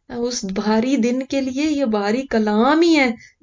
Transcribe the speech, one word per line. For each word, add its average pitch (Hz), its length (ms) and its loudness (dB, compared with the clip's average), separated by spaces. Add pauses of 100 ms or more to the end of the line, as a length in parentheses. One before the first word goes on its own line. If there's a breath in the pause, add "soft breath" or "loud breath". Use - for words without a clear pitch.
(120)
उस 240 340 -4
भारी 220 520 0
दिन 240 240 0
के 277 200 -2
लिए 262 220 -4
ये 285 220 0
भारी 214 380 -2
कलाम 233 580 2
ही 339 120 4
है 254 240 2 (240 loud breath)